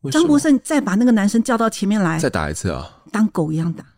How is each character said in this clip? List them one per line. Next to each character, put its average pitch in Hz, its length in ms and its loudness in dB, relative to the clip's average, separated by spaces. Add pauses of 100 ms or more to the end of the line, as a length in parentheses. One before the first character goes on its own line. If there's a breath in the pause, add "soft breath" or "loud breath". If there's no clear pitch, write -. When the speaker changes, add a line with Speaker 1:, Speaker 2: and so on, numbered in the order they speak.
Speaker 1:
为 139 100 -8
什 302 60 0
么？ 311 40 4
Speaker 2:
张 339 60 2
博 294 100 4
胜 277 240 4
再 302 200 -2
把 190 140 -2
那 233 100 2
个 247 80 6
男 208 160 2
生 226 120 2
叫 226 160 0
到 226 120 0
前 202 180 -6
面 208 140 0
来。 160 180 0
Speaker 1:
再 147 100 -2
打 76 220 -4
一 - 20 -6
次 92 160 -4
啊？ 65 400 -10
Speaker 2:
当 214 200 0
狗 156 240 -4
一 - 20 -4
样 165 160 -2
打。 - 140 -12 (120)